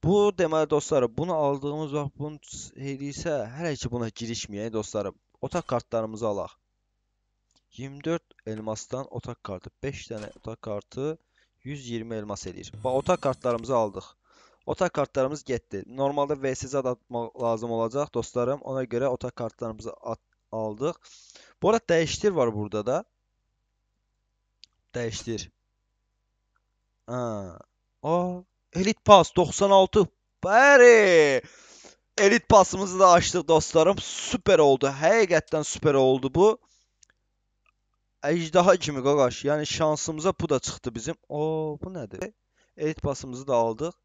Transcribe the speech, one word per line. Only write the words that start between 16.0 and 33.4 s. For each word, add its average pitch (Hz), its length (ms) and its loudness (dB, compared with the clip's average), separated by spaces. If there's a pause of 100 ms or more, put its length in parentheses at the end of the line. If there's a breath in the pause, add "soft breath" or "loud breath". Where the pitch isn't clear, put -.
V 135 120 -2
S - 60 -12
C 131 80 -12
zad 135 160 -4
atmaq 120 580 -8
lazım 117 280 -2
olacaq 113 440 -4
dostlarım. 123 460 -4
Ona 131 240 -6
görə 120 220 -4
otaq 127 240 -4
kartlarımızı 110 640 -10
at-, - 280 -12 (320)
aldıq. 110 420 -6 (680 soft breath)
Bu 180 80 2
arada 226 240 0
dəyişdir 165 400 0
var 120 200 0
burada 104 320 -4
da. 156 180 -2 (1900)
Dəyişdir. 113 560 -8 (1600)
Ha. 113 520 -10 (440)
O, 175 420 -4 (300)
Elite 190 300 -2
Pass 196 320 8
doxsan 185 340 0
altı. 196 380 4 (360)
Bəri. 208 1000 8 (760 loud breath)
Elite 208 280 4
Pass'ımızı 185 520 4
da 185 120 8
açdıq 175 380 4